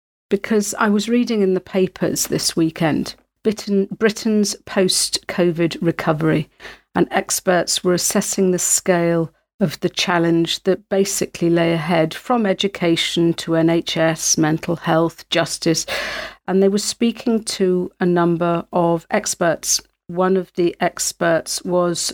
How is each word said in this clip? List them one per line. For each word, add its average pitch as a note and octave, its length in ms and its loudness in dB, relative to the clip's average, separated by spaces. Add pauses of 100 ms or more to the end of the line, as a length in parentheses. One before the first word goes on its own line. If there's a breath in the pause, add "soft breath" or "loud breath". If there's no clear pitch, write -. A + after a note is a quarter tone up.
(280)
because G#3 460 0
I G#3+ 160 0
was G#3 180 0
reading A#3+ 320 2
in F#3+ 140 4
the F3+ 60 0
papers - 680 -2
this - 280 -2
weekend, D#3+ 640 0 (260)
Britain, G3+ 480 0
Britain's G#3+ 640 0 (120)
post-covid F3 1120 0
recovery, D#3+ 720 0 (440 loud breath)
and F3 160 2
experts - 720 -2
were F3+ 120 2
assessing F#3+ 560 0
the F3+ 100 0
scale E3+ 720 0 (260)
of F3 220 -2
the F3+ 80 -2
challenge E3+ 760 0
that F#3+ 260 0
basically G3 600 0
lay E3+ 220 2
ahead D#3+ 420 0
from A#3+ 320 -2
education E3+ 880 0
to E3 220 -2
N D#3+ 140 4
H E3+ 260 -2
S, D#3+ 420 0
mental D#3+ 380 0
health, E3 540 0
justice, - 540 -2 (640 loud breath)
and F#3+ 160 2
they G3 60 6
were G3+ 100 2
speaking A3+ 680 -2
to F3+ 540 -2
a F#3+ 80 0
number E3+ 680 0
of E3+ 380 0
experts. - 680 -2 (280)
One F#3 280 2
of F3+ 160 -4
the F3 280 0
experts - 840 -2
was F3 500 0